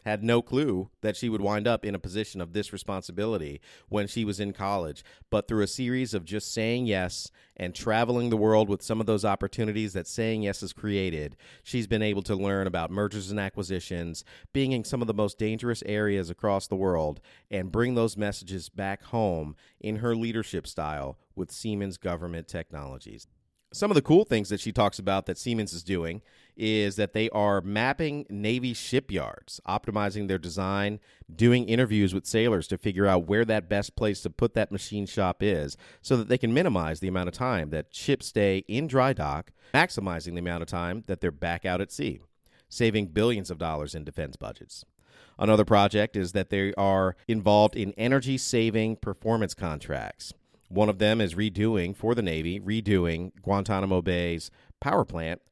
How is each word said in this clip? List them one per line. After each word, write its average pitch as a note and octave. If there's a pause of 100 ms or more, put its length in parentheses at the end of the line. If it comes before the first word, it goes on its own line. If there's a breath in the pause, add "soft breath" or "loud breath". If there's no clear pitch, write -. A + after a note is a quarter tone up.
had G#2+
no A#2
clue A#2+ (100)
that G#2+
she A#2+
would G#2+
wind G#2
up A2+
in G2+
a F2
position G2
of E2+
this G2+
responsibility F#2 (300 loud breath)
when G#2
she A2+
was G2+
in G2+
college. F#2+ (280 loud breath)
But G#2
through G#2+
a G2
series B2
of F2+
just G2+
saying A#2
yes F#2 (260 soft breath)
and F2+
traveling A#2+
the A2+
world G#2+
with G2
some A2
of G#2+
those G#2+
opportunities G#2
that F2+
saying A2
yes G2
has F#2+
created, F2+ (280 loud breath)
she's A#2
been G#2+
able G2+
to G2+
learn G2
about E2+
mergers G2
and G#2
acquisitions, F2+ (300 loud breath)
being C3+
in A2+
some B2
of A2+
the A2
most G#2
dangerous A2
areas G2+
across G2
the G2+
world, E2+ (300 soft breath)
and F2+
bring A#2+
those A#2
messages G2
back G2
home E2+ (240 soft breath)
in G#2+
her A#2
leadership A2+
style D2+ (180)
with F2+
Siemens G2+
Government E2+
Technologies. D2+ (480)
Some G#3
of F#3
the C#3
cool F3
things G#2+
that G2+
she A2
talks G#2
about F#2+
that F#2
Siemens A2
is E2+
doing F2 (340 soft breath)
is G#2+
that G#2
they A2
are G#2
mapping C3+
Navy A2+
shipyards, -
optimizing G2+
their F#2+
design, G2 (320 soft breath)
doing A#2+
interviews G#2+
with F#2
sailors A2
to F#2
figure G2
out F2+
where G#2+
that G#2+
best G2+
place G#2
to -
put -
that G#2+
machine G2+
shop F#2+
is D#2+ (260 loud breath)
so C3+
that A2
they B2+
can A#2
minimize F#2
the F#2+
amount F2+
of F2
time F#2+
that D#2
ships -
stay G2
in C#3
dry C3
dock, D2 (220 soft breath)
maximizing F#2
the F2
amount F2
of E2
time F2+
that F#2
they're F2
back E2+
out F2+
at G2+
sea, G#2+ (480 soft breath)
saving G#2+
billions G#2
of E2
dollars D2+
in D2+
defense C#2+
budgets. - (520 soft breath)
Another G#2+
project G#2
is F2+
that F#2+
they G2
are F#2+ (100)
involved G#2
in G2+
energy-saving A2+
performance A2
contracts. D2 (360 soft breath)
One G#2
of G2
them G#2+
is F2
redoing, G2+
for A#2
the A#2
Navy, E2+
redoing F2+ (100)
Guantanamo F#2+
Bay's F2 (320 soft breath)
power D#3+
plant E2 (100)